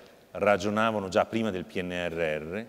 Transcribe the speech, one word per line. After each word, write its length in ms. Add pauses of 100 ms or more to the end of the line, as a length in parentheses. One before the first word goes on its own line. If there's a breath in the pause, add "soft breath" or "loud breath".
(320 loud breath)
ragionavano 760
già 180
prima 260
del 120
P 180
N 100
R 220
R, 560